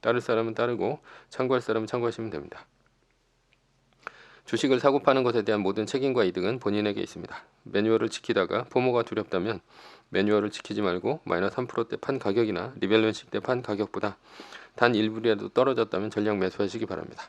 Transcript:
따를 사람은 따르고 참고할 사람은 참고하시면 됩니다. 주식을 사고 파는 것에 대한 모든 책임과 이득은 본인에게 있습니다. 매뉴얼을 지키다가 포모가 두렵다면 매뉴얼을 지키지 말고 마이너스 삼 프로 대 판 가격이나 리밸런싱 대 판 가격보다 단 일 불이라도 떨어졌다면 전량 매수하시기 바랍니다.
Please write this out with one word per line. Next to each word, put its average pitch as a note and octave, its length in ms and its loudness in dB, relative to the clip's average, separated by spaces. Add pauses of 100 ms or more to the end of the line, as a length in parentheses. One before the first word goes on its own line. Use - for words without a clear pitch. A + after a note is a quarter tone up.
따를 A#2 200 2
사람은 A2+ 340 -2
따르고 A#2+ 460 -2 (300)
참고할 B2+ 300 0
사람은 A2 260 -2
참고하시면 A2+ 440 -4
됩니다. - 360 -12 (1800)
주식을 B2+ 320 2
사고 C#3 220 4
파는 C3 240 4
것에 A#2 180 2
대한 G#2+ 180 2
모든 G2 260 0
책임과 C3 380 0
이득은 F#2 360 0
본인에게 G#2 400 0
있습니다. - 360 -10 (280)
매뉴얼을 A2 440 2
지키다가 G2+ 600 0
포모가 B2 320 2
두렵다면 G#2 580 -4 (500)
매뉴얼을 G#2 400 2
지키지 G#2 320 -6
말고 G2 420 0
마이너스 F#2 320 0
삼 B2+ 100 -4
프로 A#2+ 220 -4
대 - 80 -8
판 C#3 240 -4
가격이나 G#2+ 560 0
리밸런싱 G#2+ 540 2
대 G#2+ 100 -2
판 B2+ 220 -2
가격보다 G#2 540 -4 (600)
단 A#2+ 180 4
일 G#2+ 160 2
불이라도 A2 380 0
떨어졌다면 A2+ 640 2
전량 G#2 280 0
매수하시기 F#2+ 480 -2
바랍니다. - 420 -10